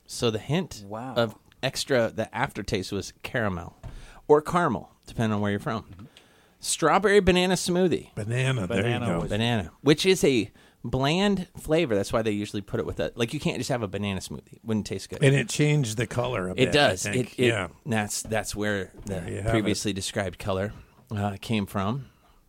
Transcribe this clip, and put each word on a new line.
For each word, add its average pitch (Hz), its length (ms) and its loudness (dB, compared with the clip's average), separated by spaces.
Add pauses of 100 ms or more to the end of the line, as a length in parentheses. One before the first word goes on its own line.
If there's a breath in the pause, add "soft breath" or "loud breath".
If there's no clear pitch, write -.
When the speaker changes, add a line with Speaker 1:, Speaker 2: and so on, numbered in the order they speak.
Speaker 1:
So - 240 0
the 107 80 -4
hint 135 480 -4
Speaker 2:
Wow. 113 300 -10
Speaker 1:
of 113 180 0 (280)
extra, 127 520 0
the 104 200 -4
aftertaste 107 580 -4
was 98 200 -6 (100)
caramel 92 540 -4 (520 loud breath)
or 147 120 8
caramel, 156 500 0 (160)
depending 110 280 -2
on 104 60 -2
where 104 100 0
you're 101 100 -2
from. 113 220 -6
Speaker 2:
Mm-hmm. 90 220 -18 (560 soft breath)
Speaker 1:
Strawberry 190 600 4
banana 180 340 6
smoothie. 175 600 0
Speaker 3:
Banana, 117 520 0
there 87 120 0
you 98 60 2
Speaker 2:
Banana 120 220 0
Speaker 3:
go. 85 140 0
Speaker 2:
was 78 100 -4
Speaker 1:
Banana, 107 400 0 (120)
which 151 240 4
is 190 180 4
a 131 260 4 (340 soft breath)
bland 170 640 0 (100)
flavor. 156 360 2
That's 98 180 0
why 117 100 0
they 110 100 0
usually 104 300 -4
put 110 180 -4
it - 60 -2
with - 140 -6
a, 80 140 -2
like, 117 200 -2
you 147 60 -4
can't - 180 -2
just 127 120 -4
have 123 120 -2
a 104 60 -4
banana 101 320 -4
smoothie. - 340 -14
It - 100 -20
wouldn't 107 220 -2
taste - 240 -8
good. - 120 -4
Speaker 3:
And 135 120 6
it 131 140 0
changed 147 480 2
the - 100 -2
color 120 420 -2
a 90 40 -4
Speaker 1:
It 95 40 -6
Speaker 3:
bit, 123 160 4
Speaker 1:
does. 120 340 2
Speaker 3:
I 104 60 -2
think. 120 260 -2
Speaker 1:
It, 127 60 4
it, 123 40 6
Speaker 3:
Yeah. 101 200 0 (180)
Speaker 1:
that's, 110 360 -2
that's 110 340 -4
where 104 340 -2 (160)
the 98 80 -4
Speaker 3:
There 90 160 -6
you 101 80 -8
have 98 80 -4
it. 113 40 0
Speaker 1:
previously 107 420 0
described 95 460 -4
color, 101 340 -2 (420 loud breath)
uh, 101 260 -2
came 107 260 -2
from. 107 400 -4 (420 soft breath)